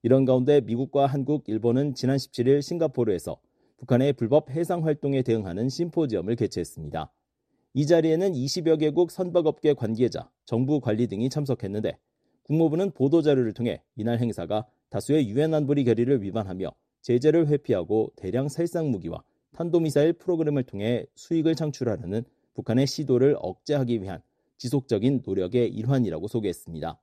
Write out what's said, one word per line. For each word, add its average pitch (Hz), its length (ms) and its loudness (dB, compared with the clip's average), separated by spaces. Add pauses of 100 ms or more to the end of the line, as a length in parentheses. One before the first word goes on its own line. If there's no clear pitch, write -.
이런 131 220 6
가운데 131 360 4
미국과 127 460 0
한국, 139 400 -2
일본은 120 480 0
지난 123 240 0
십칠 123 280 -4
일 143 160 4
싱가포르에서 127 760 -2 (400)
북한의 131 360 2
불법 127 360 0
해상 165 340 -2
활동에 143 380 0
대응하는 110 460 -2
심포지엄을 123 680 -2
개최했습니다. 80 760 -6 (640)
이 143 120 0
자리에는 165 480 2
이십여 156 420 0
개국 156 340 0
선박업계 165 640 0
관계자, 117 560 -2 (140)
정부 131 360 0
관리 113 260 0
등이 107 220 -4
참석했는데, 110 680 -4 (460)
국무부는 160 480 0
보도자료를 139 600 2
통해 117 300 -4 (140)
이날 117 240 -2
행사가 107 460 -2 (240)
다수의 135 380 0
유엔 147 240 0
안보리 143 320 0
결의를 120 380 2
위반하며 92 480 -6 (320)
제재를 147 460 4
회피하고 107 680 0
대량 120 320 -4
살상 165 420 -2
무기와 82 320 -6 (340)
탄도미사일 165 580 2
프로그램을 151 480 0
통해 110 420 -4 (100)
수익을 160 420 0
창출하려는 113 680 -4 (320)
북한의 131 320 0
시도를 135 520 2
억제하기 123 640 -2
위한 92 180 -10 (360)
지속적인 127 680 0
노력의 95 420 0
일환이라고 107 600 0
소개했습니다. 82 760 -6